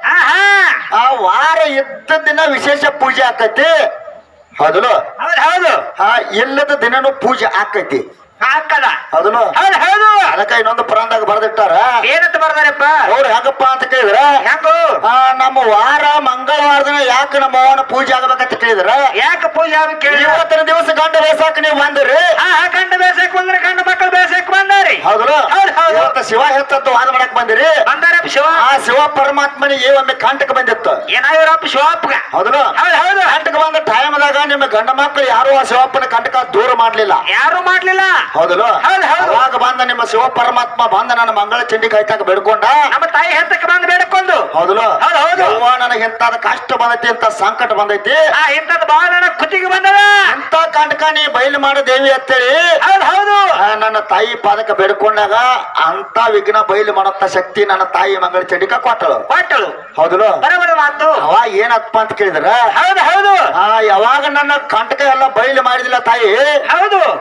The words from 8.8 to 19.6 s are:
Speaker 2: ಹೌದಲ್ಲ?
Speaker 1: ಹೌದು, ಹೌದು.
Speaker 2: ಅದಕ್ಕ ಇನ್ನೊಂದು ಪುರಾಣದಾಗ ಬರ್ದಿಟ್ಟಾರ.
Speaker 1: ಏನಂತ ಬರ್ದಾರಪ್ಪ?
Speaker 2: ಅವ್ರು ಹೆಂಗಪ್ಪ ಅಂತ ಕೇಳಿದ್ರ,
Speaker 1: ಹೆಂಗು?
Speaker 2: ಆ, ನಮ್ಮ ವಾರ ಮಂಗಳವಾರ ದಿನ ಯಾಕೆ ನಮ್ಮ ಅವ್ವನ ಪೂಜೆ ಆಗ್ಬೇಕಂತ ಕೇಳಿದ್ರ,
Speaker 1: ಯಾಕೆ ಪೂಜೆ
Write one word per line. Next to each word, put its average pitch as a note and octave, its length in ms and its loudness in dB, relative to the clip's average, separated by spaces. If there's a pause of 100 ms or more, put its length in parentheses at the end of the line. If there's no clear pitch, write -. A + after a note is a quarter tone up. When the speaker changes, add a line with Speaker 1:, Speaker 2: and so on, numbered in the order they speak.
Speaker 2:
ಹೌದಲ್ಲ? E3+ 200 0
Speaker 1:
ಹೌದು, F4+ 420 0
ಹೌದು. G4+ 540 4
Speaker 2:
ಅದಕ್ಕ G3+ 200 -2
ಇನ್ನೊಂದು A#3 320 -2
ಪುರಾಣದಾಗ A3+ 400 -2
ಬರ್ದಿಟ್ಟಾರ. A3 800 0
Speaker 1:
ಏನಂತ E4 320 0
ಬರ್ದಾರಪ್ಪ? D4+ 460 0 (280)
Speaker 2:
ಅವ್ರು C4 180 2
ಹೆಂಗಪ್ಪ B3+ 340 0
ಅಂತ C4 220 0
ಕೇಳಿದ್ರ, G#3 320 0
Speaker 1:
ಹೆಂಗು? D4 920 2
Speaker 2:
ಆ, C4 260 4
ನಮ್ಮ C4 260 0
ವಾರ C#4 600 2
ಮಂಗಳವಾರ C#4+ 640 0
ದಿನ C#4+ 120 -2 (100)
ಯಾಕೆ C4+ 340 0
ನಮ್ಮ C4 200 0
ಅವ್ವನ C4 220 4
ಪೂಜೆ C4 340 -2
ಆಗ್ಬೇಕಂತ B3+ 400 -2
ಕೇಳಿದ್ರ, G#3+ 360 0 (240)
Speaker 1:
ಯಾಕೆ D#4+ 340 0
ಪೂಜೆ D#4+ 260 -2